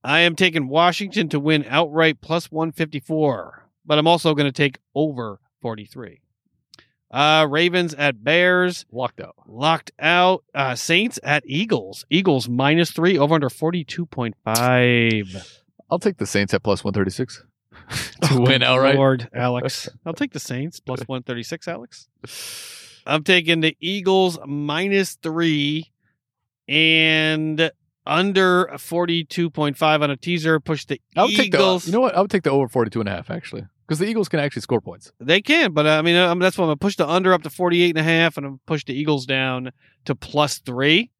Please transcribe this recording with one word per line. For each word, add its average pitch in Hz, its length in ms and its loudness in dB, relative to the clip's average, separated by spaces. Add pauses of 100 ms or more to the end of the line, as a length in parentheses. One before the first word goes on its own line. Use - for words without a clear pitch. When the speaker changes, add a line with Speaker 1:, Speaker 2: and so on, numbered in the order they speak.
Speaker 1:
I 143 160 0
am 170 140 2
taking 160 320 0
Washington 175 600 0
to 147 100 -2
win 147 300 0
outright, 156 520 0
plus 165 300 -4
one 160 220 -4
fifty-four. 151 960 -4 (180)
But 151 120 2
I'm 156 100 4
also 165 260 4
gonna 143 160 0
take 139 300 -2 (160)
over 123 420 -4 (220)
forty-three. 110 600 -12 (880)
Uh, 151 400 4
Ravens 170 460 0
at 135 300 -2
Bears. 180 680 2
Speaker 2:
Locked 120 300 -8
out. 92 160 -18 (100)
Speaker 1:
Locked 147 540 -2
out. 180 420 2 (100)
Uh, 135 220 -2
Saints 185 480 0
at 147 240 -2
Eagles. 135 640 -4
Eagles 147 380 0
minus 143 420 2
three, 175 260 0
over 147 200 2
under 143 120 0
forty-two 170 580 -6
point 117 280 -8 (100)
five. 117 1160 0 (280)
Speaker 2:
I'll 175 120 -2
take 196 160 -2
the 104 100 -6
Saints 202 260 0
at 107 120 -2
plus 101 180 0
one 101 120 -4
thirty-six 98 500 -2 (260)
<laughs> - 200 -20 (320)
to 165 100 2
Speaker 1:
Oh, 135 60 4
Speaker 2:
win 120 80 4
Speaker 1:
good 131 180 4
Speaker 2:
outright. 131 320 4
Speaker 1:
Lord, 131 360 2
Alex. 123 560 -4 (160)
I'll 165 100 -8
take 277 180 -6
the 139 80 -10
Saints, 135 400 -10
plus 127 220 -8
one 127 200 -10
thirty-six, 123 460 -10
Alex. 214 400 -14 (1000)
I'm 151 160 -2
taking 170 380 2
the 156 180 0
Eagles 190 580 0 (100)
minus 156 680 -2
three 156 800 -2 (760)
and 156 1000 2 (360)
under 185 720 2
forty-two 170 720 -4
point 147 260 -2
five 156 260 2
on 147 80 0
a 139 60 -4
teaser. 160 440 -2
Push 151 260 -6
the 139 140 -6 (160)
Speaker 2:
I 175 80 4
would 254 100 0
take 208 180 2
the, 190 60 4
Speaker 1:
Eagles. 190 280 2
Speaker 2:
you 160 60 -4
know 220 80 2
what? 254 160 0
I 175 40 4
would 202 100 0
take 185 120 0
the 151 80 0
over 139 180 2
forty-two 117 320 0
and 104 80 -4
a - 40 -4
half, 87 180 -10
actually. 110 360 -10 (220)
'Cause 156 100 -2
the 185 80 0
Eagles 220 220 -2
can 160 120 0
actually 139 220 -4
score 120 180 -2
points. - 400 -20
Speaker 1:
They 160 220 2
can, 285 300 2
but, 151 140 2
uh, 151 120 4
I 156 40 0
mean, 170 140 4
I'm, 180 220 4
that's 180 180 2
why 190 80 0
I'm 165 40 2
gonna 151 80 0
push 190 200 -2
the 156 120 0
under 185 260 4
up 165 80 0
to 151 80 -10
forty-eight 175 400 2
and 160 80 -2
a 160 40 0
half, 165 340 2
and 143 100 -8
I'm 139 60 -10
gonna 131 140 -18
push 151 180 -4
the 135 100 -8
Eagles 147 320 -2
down 131 460 -4 (340)
to 143 80 -2
plus - 440 -2
three 147 600 0